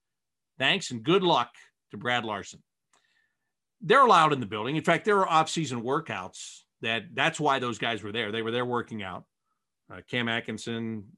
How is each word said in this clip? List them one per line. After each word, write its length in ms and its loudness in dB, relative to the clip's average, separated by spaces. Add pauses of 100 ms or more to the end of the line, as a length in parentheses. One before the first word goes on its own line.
(580)
Thanks 320 0
and 140 -8
good 180 4
luck 320 2 (380)
to 40 -14
Brad 280 0
Larson." 380 -8 (1200)
They're 220 6
allowed 300 6
in 60 -2
the 60 -4
building. 300 -4
In 80 -2
fact, 220 2
there 140 4
are 80 2
off-season 540 0
workouts 840 -6 (180)
that, 320 -4
that's 260 0
why 200 2
those 180 -4
guys 240 -4
were 100 -10
there. 180 -4
They 120 -4
were 80 -4
there 160 -2
working 360 -6
out. 220 -12 (640)
Uh, 160 -16
Cam 220 -4
Atkinson, 760 -6 (140)